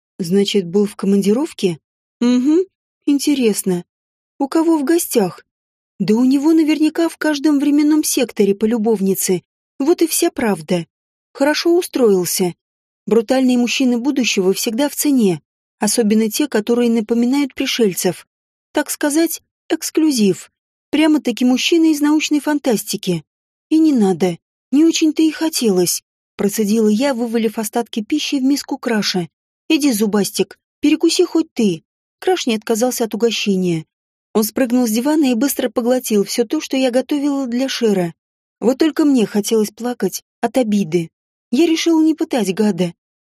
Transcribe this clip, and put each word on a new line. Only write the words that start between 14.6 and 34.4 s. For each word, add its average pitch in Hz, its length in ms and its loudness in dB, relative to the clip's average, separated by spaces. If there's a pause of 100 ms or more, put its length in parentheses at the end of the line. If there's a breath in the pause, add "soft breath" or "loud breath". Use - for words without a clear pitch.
в - 60 -14
цене, 226 480 0 (340)
особенно 220 500 2
те, 285 200 -4
которые 240 420 0
напоминают 240 640 0
пришельцев. 202 720 -2 (480)
Так 294 160 -2
сказать, 311 540 -2 (260)
эксклюзив. 277 800 -2 (380)
Прямо-таки 294 560 0
мужчины 320 460 2
из 294 100 -2
научной 294 380 0
фантастики. 202 840 -4 (460)
И 311 80 2
не 311 160 4
надо, 190 460 0 (320)
не 294 140 4
очень-то 320 360 2
и 320 80 4
хотелось, 226 720 -2 (340)
процедила 214 520 0
я, 247 260 2
вывалив 226 460 -4
остатки 233 420 -4
пищи 294 380 -4
в 254 40 -2
миску 277 360 -2
краша. 190 500 -2 (400)
«Иди, 294 240 2
Зубастик, 196 640 -2 (220)
перекуси 311 460 2
хоть 320 280 -2
ты». 190 300 0 (340)
Краш 370 300 -2
не 226 80 0
отказался 233 480 -2
от 220 100 -4
угощения. 190 720 0 (480)
Он 220 100 2